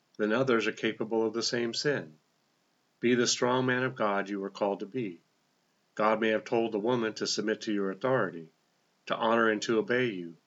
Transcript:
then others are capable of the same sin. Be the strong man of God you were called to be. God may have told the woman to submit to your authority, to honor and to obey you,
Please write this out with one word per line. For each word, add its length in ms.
then 140
others 360
are 40
capable 540
of 80
the 100
same 300
sin. 440
Be 160
the 120
strong 380
man 180
of 120
God 340
you 100
were 100
called 300
to 60
be. 360
God 260
may 80
have 160
told 260
the 80
woman 360
to 120
submit 340
to 120
your 180
authority, 580
to 80
honor 340
and 140
to 140
obey 340
you, 360